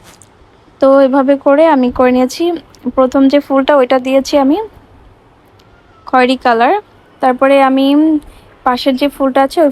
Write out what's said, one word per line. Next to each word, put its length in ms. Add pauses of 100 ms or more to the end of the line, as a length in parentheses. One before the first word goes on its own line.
(800)
তো 80 (180)
এভাবে 280 (120)
করে 180 (120)
আমি 120 (100)
করে 180
নিয়েছি। 280 (520)
প্রথম 260 (100)
যে 140
ফুলটা 340
ওইটা 260
দিয়েছি 280 (100)
আমি 120 (1500)
খয়েরি 380
কালার, 300 (480)
তারপরে 320 (160)
আমি 160 (800)
পাশের 340
যে 140
ফুলটা 320
আছে 180
ওই 80